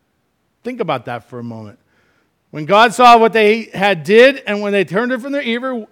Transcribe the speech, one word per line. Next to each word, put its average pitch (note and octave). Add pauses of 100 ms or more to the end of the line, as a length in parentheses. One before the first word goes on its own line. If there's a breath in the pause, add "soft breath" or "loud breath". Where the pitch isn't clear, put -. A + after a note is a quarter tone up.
(640)
Think A#3+
about D3+
that A#2+
for B2
a A#2
moment. A2+ (680)
"When D3+
God G#3
saw A#3+
what A3+
they G#3+
had F#3
did, B3
and G#3
when G3+
they G3
turned A3
from C4+
their C#4+
evil, A#3+